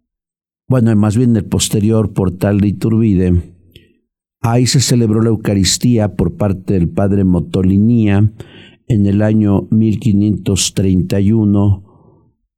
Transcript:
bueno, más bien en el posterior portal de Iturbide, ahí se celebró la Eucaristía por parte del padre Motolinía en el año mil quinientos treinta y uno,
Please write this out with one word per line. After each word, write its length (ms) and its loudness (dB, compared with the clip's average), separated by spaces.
bueno, 300 0
más 220 0
bien 120 2
en 60 2
el 80 -2
posterior 680 -2
portal 440 -2
de 100 0
Iturbide, 840 0
ahí 260 2
se 140 2
celebró 400 2
la 80 2
Eucaristía 880 0
por 200 -2
parte 360 -4
del 160 0
padre 360 0
Motolinía 1080 0
en 180 0
el 140 0
año 500 0
mil 300 0
quinientos 720 -2
treinta 480 -2
y 120 0
uno, 1000 -2